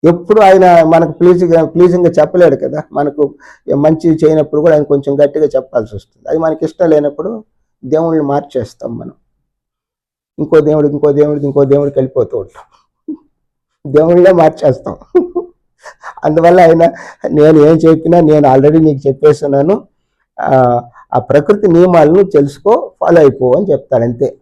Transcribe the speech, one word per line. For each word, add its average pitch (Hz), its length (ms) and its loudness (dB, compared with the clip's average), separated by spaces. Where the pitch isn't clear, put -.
ఎప్పుడు 175 360 2
ఆయన 185 420 4
మనకు 160 300 0
ప్లీజ్గా, 175 520 2
ప్లీజింగ్గా 175 460 0
చెప్పలేడు 156 460 2
కదా, 139 260 -8
మనకు 143 420 -4
మంచి 156 400 0
చేయనప్పుడు 151 460 -2
కూడా 156 140 2
ఆయన 151 80 0
కొంచెం 139 420 -4
గట్టిగా 147 200 -2
చెప్పాల్సి 123 520 -6
వస్తుంది. - 320 -20
అది 160 100 -4
మనకి 160 260 -4
ఇష్టం 165 260 -4
లేనప్పుడు 156 540 -4
దేవుళ్ళని 156 420 -4
మార్చేస్తాం 127 720 -8
మనం, - 140 -18
ఇంకో 151 220 0
దేవుడికి, 147 340 -2
ఇంకో 147 180 -2
దేవుడికి, 147 340 -2
ఇంకో 139 180 0
దేవుడికి 143 340 -2
వెళ్ళిపోతూ 127 400 -4
ఉంటాం. - 260 -14
దేవుళ్ళే 170 460 2
మార్చేస్తాం. 156 640 -2
అందువల్ల 170 360 2
ఆయన, 170 240 0
"నేను 151 380 2
ఏం 160 100 2
చెప్పినా 165 440 0
నేను 151 280 2
already 151 360 2
నీకు 139 240 -2
చెప్పేస్తున్నాను, 147 800 0
ఆ, 123 400 0
ఆ 127 40 0
ప్రకృతి 196 500 0
నియమాలను 175 540 4
తెలుసుకో, 190 760 -2
ఫాలో 170 200 2
అయిపో" 127 360 2
అని 185 160 -2
చెప్తాడు 127 300 -4
అంతే. 120 400 -6